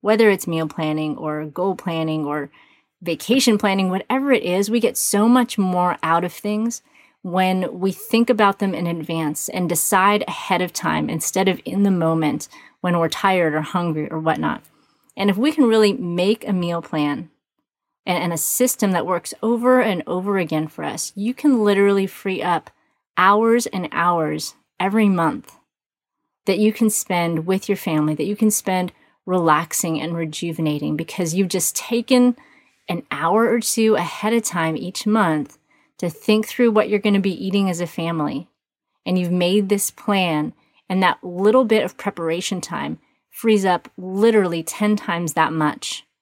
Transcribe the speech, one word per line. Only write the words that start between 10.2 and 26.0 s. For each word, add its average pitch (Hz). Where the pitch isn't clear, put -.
ahead -
of 175
time 156
instead 185
of 185
in 190
the 202
moment 160
when 175
we're 165
tired 175
or 156
hungry 156
or 160
whatnot. 156
And 202
if 185
we 277
can 302
really 220
make 180
a 202
meal 170
plan 151
and, 180
and 170
a 165
system -
that 175
works 185
over 240
and 196
over 196
again 160
for -
us, -
you 208
can 262
literally 202
free 190
up 175
hours 220
and 180
hours 160
every 202
month 170